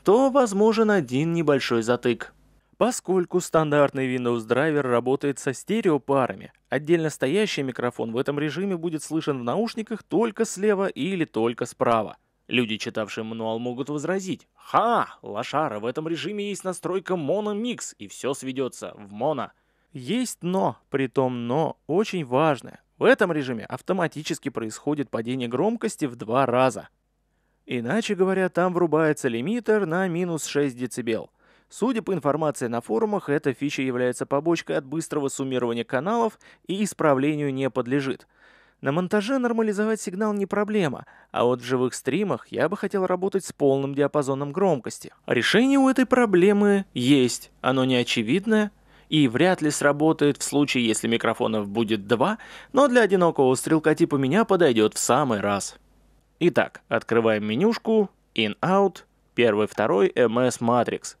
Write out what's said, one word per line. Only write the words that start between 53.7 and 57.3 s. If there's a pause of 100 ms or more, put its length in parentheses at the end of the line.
типа
меня
подойдет
в
самый
раз. (640)
Итак,
открываем